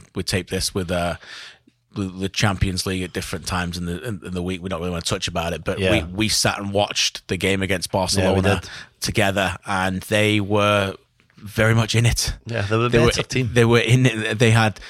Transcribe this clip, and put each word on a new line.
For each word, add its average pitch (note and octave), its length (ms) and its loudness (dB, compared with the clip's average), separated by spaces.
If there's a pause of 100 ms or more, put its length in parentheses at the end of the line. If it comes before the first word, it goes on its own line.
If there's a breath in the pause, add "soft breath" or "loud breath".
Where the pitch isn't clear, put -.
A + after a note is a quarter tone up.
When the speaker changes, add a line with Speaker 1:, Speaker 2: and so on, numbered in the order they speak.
(160)
Speaker 1:
we F#2+ 80 -4
tape F#2 260 -4
this - 240 -4
with, F2+ 160 -4
uh, F2 260 -2 (800 loud breath)
the, G2+ 120 -4
the F#2 240 -6
Champions F#2+ 560 -2
League F#2+ 180 -2
at F2 100 -10
different F#2 320 -8
times F2+ 320 -4
in F2 80 -6
the, F2 180 -6
in, A2+ 220 -8
in F2+ 80 -10
the F2+ 100 -4
week. F#2 200 -6
We F#2+ 60 -8
don't E2+ 100 -6
really F2+ 120 -4
wanna E2+ 100 -4
touch F#2 260 -4
about E2+ 260 -4
it, D#2+ 100 -8
but F#2 160 -4
Speaker 2:
Yeah. F#2 120 2
Speaker 1:
we, E2+ 220 0
we G#2+ 160 0
sat - 300 0
and G2+ 120 -6
watched - 560 -2
the G2 100 -2
game F#2+ 240 0
against F#2 300 -2
Speaker 2:
Yeah, G#2 60 0
we F#2+ 40 2
Speaker 1:
Barcelona F#2 600 2
Speaker 2:
did. - 80 -16 (320 loud breath)
Speaker 1:
together, G2 640 0
and F#2+ 380 -2
they G#2+ 360 2
were G2+ 560 2 (440)
very A2 360 2
much A2+ 180 2
in A#2 140 4
it. - 260 0 (140)
Speaker 2:
Yeah, A2 160 -2
they G2+ 120 0
were A2+ 80 2
the B2 60 0
Speaker 1:
They A#2+ 100 4
were, A#2 100 6
Speaker 2:
better - 120 0
team. C3 320 -2
Speaker 1:
they A#2+ 100 6
were A#2 140 6
in B2+ 300 4
it. A2 320 -2
They A#2 100 6
had A2 300 4 (100)